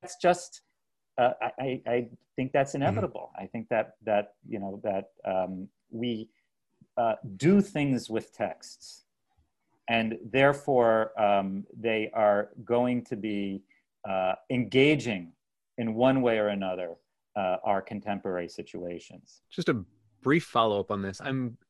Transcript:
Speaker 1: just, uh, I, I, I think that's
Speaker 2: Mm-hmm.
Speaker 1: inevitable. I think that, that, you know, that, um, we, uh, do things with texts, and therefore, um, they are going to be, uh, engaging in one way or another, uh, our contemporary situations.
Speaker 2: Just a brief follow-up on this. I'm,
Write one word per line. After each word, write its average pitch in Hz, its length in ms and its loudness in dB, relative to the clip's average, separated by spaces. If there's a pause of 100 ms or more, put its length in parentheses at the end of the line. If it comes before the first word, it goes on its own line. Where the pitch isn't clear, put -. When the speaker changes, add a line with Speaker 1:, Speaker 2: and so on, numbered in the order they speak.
(200)
Speaker 1:
just, - 420 0 (540)
uh, 127 240 4
I, 120 180 -2
I, 131 280 -4
I 120 220 0 (280)
think 131 160 -2
that's 139 200 2
Speaker 2:
Mm-hmm. 139 100 -2
Speaker 1:
inevitable. 139 560 -2
I 95 80 -12
think 113 240 -10
that, 110 240 0 (100)
that, 104 300 0 (120)
you 110 120 -6
know, 98 260 -8
that, 98 260 -2 (140)
um, 95 440 -4 (220)
we, 113 380 -6 (680)
uh, 113 160 0 (220)
do 190 260 6
things 139 480 -2
with 110 240 -6
texts, - 680 -10 (840)
and 113 300 0 (120)
therefore, 123 920 4
um, 101 440 2 (140)
they 110 340 -2
are 104 380 4 (140)
going 123 400 0
to 123 120 -8
be, 101 460 -4 (440)
uh, 92 280 0 (160)
engaging 123 800 2 (460)
in 113 160 -2
one 131 260 4
way 117 180 4
or 104 100 2
another, 92 480 -4 (400)
uh, 92 280 0
our 98 160 2
contemporary 98 680 -6
situations. 87 1040 -14
Speaker 2:
Just - 180 -4
a 113 160 -2 (380)
brief 156 220 2
follow-up 107 460 0
on 98 120 -2
this. 98 180 -8
I'm, 131 360 -6 (140)